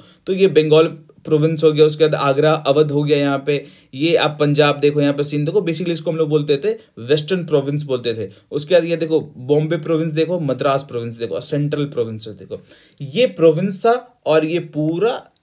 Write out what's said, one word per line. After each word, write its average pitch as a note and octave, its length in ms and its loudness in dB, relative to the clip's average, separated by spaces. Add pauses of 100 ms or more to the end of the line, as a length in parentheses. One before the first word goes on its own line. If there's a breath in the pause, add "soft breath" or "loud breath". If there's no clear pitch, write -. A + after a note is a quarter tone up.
(280 loud breath)
तो F#3 60 0
ये F#3+ 140 4
बंगाल D#3 500 4 (280)
प्रोविंस D#3 380 0
हो D#3 80 6
गया, D3+ 140 4
उसके D3+ 220 2
बाद D3+ 80 -2
आगरा C#3+ 360 2
अवध D3+ 400 2
हो D3 120 0
गया, D3 140 2
यहाँ C#3+ 280 0
पे C#3+ 200 -2 (280 loud breath)
ये D3+ 220 0
आप D3+ 240 0
पंजाब D3 400 2
देखो, D3 220 2
यहाँ C#3+ 120 2
पे C#3+ 100 -4
सिंध D3 220 -4
देखो, F3 140 0
basically E3 300 -2
इसको E3 220 -4
हम D#3 60 -4
लोग D#3+ 120 0
बोलते D3 280 2
थे F#3+ 140 -2 (280 loud breath)
वेस्टर्न D3+ 460 -2
प्रोविंस D3 380 -2
बोलते B2+ 300 -4
थे। G#2+ 160 -8 (220 loud breath)
उसके D3+ 240 0
बाद E3+ 100 4
ये E3+ 120 -2
देखो D#3+ 400 -2
बॉम्बे D3+ 400 0
प्रोविंस D#3+ 360 -2
देखो, D#3+ 260 0
मद्रास C#3 500 -2
प्रोविंस A#2 260 -8
देखो, A2+ 260 -8
सेंट्रल D3 440 -4
प्रोविंस A2+ 420 -6
देखो, G2 340 -16 (400 soft breath)
ये D3 240 -2
प्रोविंस F3 540 2
था A#3+ 460 -2
और D#3 200 2
ये E3 140 -2
पूरा E3 720 -4 (120)